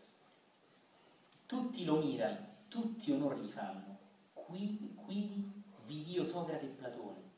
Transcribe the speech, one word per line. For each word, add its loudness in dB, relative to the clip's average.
Tutti 0
lo 8
mirano, 4
tutti 0
onor 4
gli -4
fanno, -6
qui, -2
qui -2
vi -6
dio 2
Socrate 0
e -4
Platone, -8